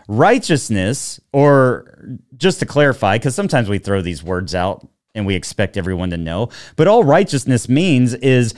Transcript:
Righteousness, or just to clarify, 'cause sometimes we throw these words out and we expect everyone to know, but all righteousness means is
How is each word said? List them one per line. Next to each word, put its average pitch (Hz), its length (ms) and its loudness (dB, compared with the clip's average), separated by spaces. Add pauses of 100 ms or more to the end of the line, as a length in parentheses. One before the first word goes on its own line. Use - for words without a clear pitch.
Righteousness, 123 1120 0 (140)
or 135 840 2 (180)
just 175 240 0
to 143 60 -2
clarify, 120 520 2
'cause 127 160 -2
sometimes 147 340 0
we 101 100 -2
throw 98 220 -2
these 85 220 -6
words 90 320 -6
out 90 320 -4 (260)
and 104 140 -6
we 98 80 0
expect - 420 -4
everyone 92 340 -4
to 87 60 -6
know, 85 340 -6 (260)
but 156 100 2
all 220 160 4
righteousness 143 680 2
means 127 460 2
is 123 440 0